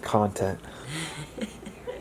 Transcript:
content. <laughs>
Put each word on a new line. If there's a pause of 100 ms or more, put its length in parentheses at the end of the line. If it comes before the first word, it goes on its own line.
content. (300)
<laughs> (540)